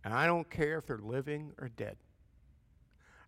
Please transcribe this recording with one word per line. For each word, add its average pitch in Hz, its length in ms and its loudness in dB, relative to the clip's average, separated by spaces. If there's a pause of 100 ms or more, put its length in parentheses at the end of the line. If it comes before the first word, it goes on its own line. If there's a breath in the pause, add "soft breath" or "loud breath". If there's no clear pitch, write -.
And 104 100 0
I 143 140 6
don't 170 220 4
care 156 280 0
if 151 80 -6
they're 117 120 -4
living 139 600 -4
or 127 120 -8
dead. 104 260 -8 (1300 loud breath)